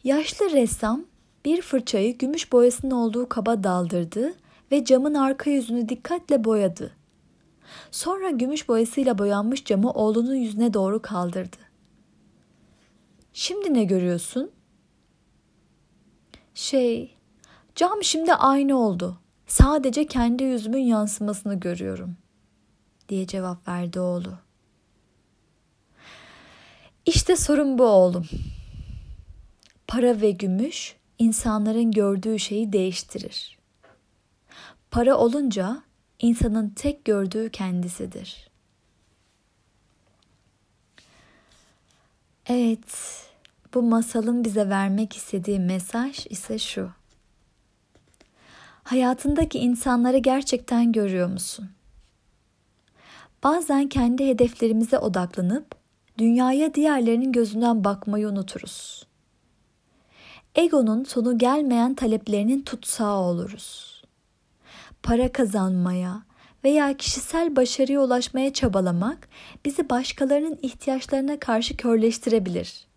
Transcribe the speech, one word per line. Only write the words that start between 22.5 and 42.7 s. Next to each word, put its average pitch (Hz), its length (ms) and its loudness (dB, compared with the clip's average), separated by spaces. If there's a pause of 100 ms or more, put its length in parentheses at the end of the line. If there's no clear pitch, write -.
diye 190 180 -4
cevap 185 400 -8
verdi 175 320 -6
oğlu. 180 380 -4 (2750)
"İşte 349 300 4
sorun 294 420 2
bu 254 60 6
oğlum. 180 420 6 (1600)
Para 233 320 2
ve 208 100 4
gümüş 196 640 -4 (240)
insanların 220 720 2
gördüğü 208 480 0
şeyi 208 340 -4
değiştirir. - 840 -4 (1300)
Para 240 260 4
olunca 233 640 0 (360)
insanın 226 500 2
tek 285 360 -6
gördüğü 208 440 -2
kendisidir." 185 1000 -8 (4000)
Evet, - 760 -2 (500)